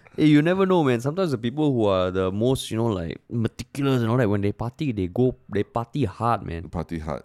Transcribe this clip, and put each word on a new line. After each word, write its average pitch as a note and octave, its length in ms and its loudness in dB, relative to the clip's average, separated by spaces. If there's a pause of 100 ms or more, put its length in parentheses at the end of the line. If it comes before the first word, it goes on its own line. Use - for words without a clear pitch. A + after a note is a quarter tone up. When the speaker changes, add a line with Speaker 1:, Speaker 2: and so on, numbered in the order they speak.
(180)
Speaker 1:
Hey, D#3 80 4
you D3 160 6
never F#3 240 2
know, F#3 180 4
man. B2 160 2
Sometimes D#3 320 -2
the B2+ 60 -2
people C#3 340 0
who A#2 140 2
are F#2 260 2
the F#2+ 200 0
most, A#2 400 0
you G#2+ 60 -6
know, A#2 100 0
like, F2+ 420 -4
meticulous B2+ 720 -2
and A2 80 0
all A#2+ 80 0
that, B2 120 2
when G2+ 120 0
they G2+ 100 0
party, B2 400 -6
they G2 160 -2
go, B2 300 0 (120)
they G#2 140 -2
party A#2+ 420 -4
hard, A2+ 380 -2
man. E2+ 260 -8
Speaker 2:
Party E2 300 -6
hard, D#2 260 -6